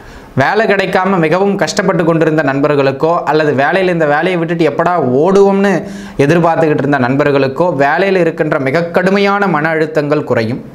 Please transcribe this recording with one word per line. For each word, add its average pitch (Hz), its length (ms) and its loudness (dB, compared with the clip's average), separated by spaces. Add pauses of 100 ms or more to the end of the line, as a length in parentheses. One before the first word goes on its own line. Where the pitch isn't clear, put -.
(440)
வேலை 196 200 0 (100)
கிடைக்காம 190 520 0
மிகவும் 190 380 0
கஷ்டப்பட்டு 175 420 0
கொண்டிருந்த 160 460 2
நண்பர்களுக்கோ, 147 640 0 (160)
அல்லது 151 200 2 (120)
வேலையில 180 340 0
இந்த 160 80 0 (100)
வேலையை 175 240 0
விட்டுட்டு 165 320 0
எப்படா 170 240 0 (300)
ஓடுவோம்னு 196 480 2 (520)
எதிர்பார்த்துக்கிட்டு 160 600 2
இருந்த 139 220 0
நண்பர்களுக்கோ, 139 600 0 (180)
வேலையில 180 420 0
இருக்கின்ற 156 320 -2 (100)
மிக 170 180 -2 (120)
கடுமையான 196 480 0 (100)
மன 151 180 -2
அழுத்தங்கள் 151 560 -2
குறையும். 117 320 -2 (120)